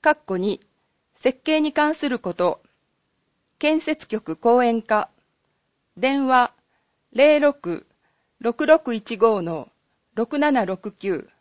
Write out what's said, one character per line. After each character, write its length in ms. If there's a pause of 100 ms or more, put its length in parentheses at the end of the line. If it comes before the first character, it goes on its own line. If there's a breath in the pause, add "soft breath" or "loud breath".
か 100
っ 160
こ 120
二、 220 (540)
設 300
計 160
に 120
関 220
す 140
る 100
こ 160
と。 260 (1000)
建 200
設 280
局 260
公 300
園 180
課。 260 (880)
電 300
話、 260 (600)
零 260
六 480 (540)
六 260
六 280
一 240
五 220
の 280 (480)
六 240
七 240
六 260
九。 380 (120)